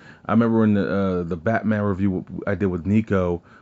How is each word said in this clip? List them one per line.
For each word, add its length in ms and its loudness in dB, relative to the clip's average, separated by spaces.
I 60 -2
remember 320 4
in 100 4
the, 120 0
uh, 360 0
the 140 -6
Batman 440 -2
review 460 -2
I 100 -2
did 100 0
with 180 -2
Nico, 560 0